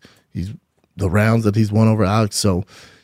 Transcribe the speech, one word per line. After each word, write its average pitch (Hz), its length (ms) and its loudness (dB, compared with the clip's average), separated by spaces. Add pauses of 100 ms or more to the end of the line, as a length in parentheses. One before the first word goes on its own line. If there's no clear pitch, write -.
(320)
he's 95 220 -8 (420)
the 98 140 -4
rounds 110 340 2
that 104 120 0
he's 107 160 0
won 110 160 4
over 110 160 2
Alex. 104 340 0
So 95 280 -2 (380)